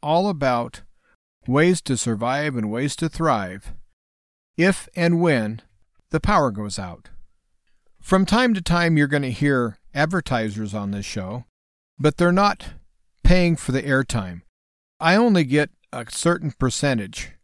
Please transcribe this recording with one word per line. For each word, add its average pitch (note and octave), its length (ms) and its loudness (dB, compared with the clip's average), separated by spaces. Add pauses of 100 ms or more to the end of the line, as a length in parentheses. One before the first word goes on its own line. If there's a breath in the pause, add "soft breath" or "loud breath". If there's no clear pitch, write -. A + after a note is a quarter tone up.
all E3 260 0
about C3 540 -2 (640)
ways D#3+ 360 4
to C3 140 -2
survive B2 600 -2
and G#2+ 140 -4
ways B2+ 260 -4
to E3 120 -4
thrive G#2+ 640 -2 (840)
if F#3 380 0
and E3+ 260 2
when A2+ 420 0 (480)
the D#3 100 0
power E3 300 2
goes G#2 280 -8
out. F2 300 -12 (920)
From F#3+ 260 2
time A#3+ 280 2
to F#3+ 60 -4
time, E3+ 360 2
you're D3 100 4
gonna C#3 240 0
hear B2 480 0 (160)
advertisers A2+ 800 -2
on G2+ 160 -6
this G2+ 160 -6
show, G#2+ 380 -8 (540)
but C3+ 180 2
they're F3 160 2
not G3 380 0 (520)
paying F3 340 6
for - 160 -6
the C3 100 0
airtime. A#2 600 -2 (580)
I E3 160 4
only G#3 280 4
get D3 260 0 (220)
a B2 180 -10
certain E3 480 -2
percentage, B2 760 -4 (120)